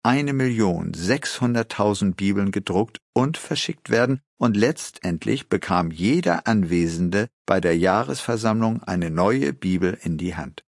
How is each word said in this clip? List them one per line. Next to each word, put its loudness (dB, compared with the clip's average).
eine 2
Million 0
sechshunderttausend 0
Bibeln 0
gedruckt -2
und 0
verschickt -6
werden, 2
und 2
letztendlich -2
bekam 0
jeder 0
Anwesende 2
bei 2
der 2
Jahresversammlung 0
eine -2
neue 2
Bibel 0
in -4
die -6
Hand. -12